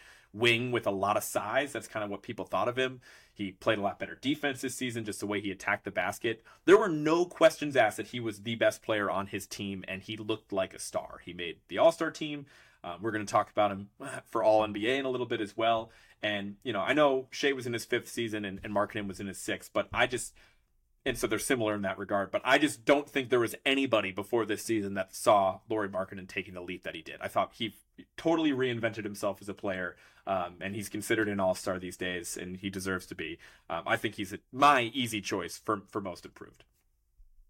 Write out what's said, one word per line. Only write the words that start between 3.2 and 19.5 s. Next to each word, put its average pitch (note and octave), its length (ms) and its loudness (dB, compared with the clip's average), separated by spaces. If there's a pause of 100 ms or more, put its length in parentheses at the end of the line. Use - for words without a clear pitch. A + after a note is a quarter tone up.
He G2 200 -8
played A2 260 0
a - 20 -4
lot G2 160 -2
better F2 240 -8
defense C#3 400 -2
this B2+ 140 -4
season, A#2 300 -4
just G#2 140 -6
the G#2 60 -6
way G2+ 160 -2
he G2+ 80 -6
attacked G2+ 360 -2
the G2+ 60 -6
basket. G2+ 520 -2 (220)
There F#3 120 12
were A3 100 6
no D#3+ 380 2
questions D#3 500 4
asked A2 220 4
that G#2+ 120 -8
he B2 100 -8
was G#2+ 240 -6
the A#2 100 -2
best A2 300 2
player G#2 260 2
on F#2 160 0
his G2 220 -6
team, G2 400 -6
and F#2+ 160 -8
he A2 120 -8
looked G#2+ 380 -4
like F#2+ 220 -2
a - 40 -16
star. - 460 -8
He F2 80 -10
made F2 240 -8 (120)
the F#2 100 -2
All-Star D#3+ 320 6
team. D3 340 -8 (380)
Um, E2+ 180 -8
we're A2 80 -2
gonna G#2+ 160 -2
talk G#2 240 2
about G#2 220 2
him G2 180 -8 (100)
<laughs> C#3 280 -10
for A2+ 160 -2
All G#2+ 200 8
N G#2+ 80 -2
B G#2 160 -2
A C3 100 2
in C3+ 80 -2
a C3 40 -2
little B2 160 -2
bit A#2 160 -2
as G2+ 160 -6
well. A2+ 320 2 (320)
And, G2+ 400 -4
you B2 120 -4
know, G2 80 0
I A#2 120 2
know C#3 380 4
Shai C#3+ 220 2
was B2+ 120 -4
in A#2+ 80 -4
his A#2 120 -4
fifth A#2+ 220 0
season G#2+ 380 -4
and, F#2+ 180 -6
and G#2+ 80 -8
Markkanen G2+ 360 0
was F#2+ 120 -8
in G#2 60 -6
his F#2+ 140 -8
sixth, - 340 -6